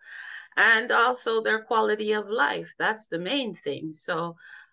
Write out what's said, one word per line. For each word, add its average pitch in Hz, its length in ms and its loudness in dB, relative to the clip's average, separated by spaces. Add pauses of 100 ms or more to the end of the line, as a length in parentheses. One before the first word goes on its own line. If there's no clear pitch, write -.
(580)
And 220 340 4
also 233 500 2
their 214 220 0
quality 214 500 2
of 208 160 -2
life. 214 480 -2
That's 214 300 -2
the 165 120 -4
main 220 340 -2
thing. 151 400 -8
So, 170 420 -4 (380)